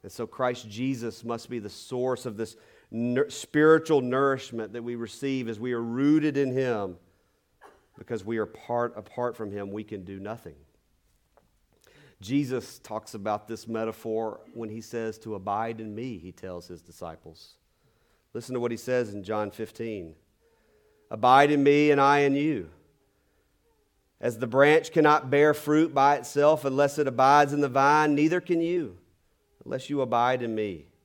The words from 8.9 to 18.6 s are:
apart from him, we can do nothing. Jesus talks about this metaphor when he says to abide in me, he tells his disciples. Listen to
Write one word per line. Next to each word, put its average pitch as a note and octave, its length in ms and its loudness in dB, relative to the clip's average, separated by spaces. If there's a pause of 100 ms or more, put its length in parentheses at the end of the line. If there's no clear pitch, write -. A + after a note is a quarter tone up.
apart A#2 400 -6
from G#2+ 140 -10
him, G2+ 220 -10
we G#2+ 120 -8
can G2 200 -12
do G2 160 -14
nothing. G2+ 340 -14 (1700)
Jesus B2 580 -4
talks - 340 -12
about G#2 360 -6
this A2+ 200 -10
metaphor A2 720 -6 (140)
when A2+ 160 -10
he A2 100 -12
says A2+ 380 -8
to A2 160 -10
abide G#2+ 460 -6
in G#2+ 140 -12
me, A#2 220 -10
he F2 160 -16
tells F2+ 360 -14
his F2 120 -16
disciples. E2 760 -18 (760)
Listen A#2+ 220 -10
to A#2+ 60 -2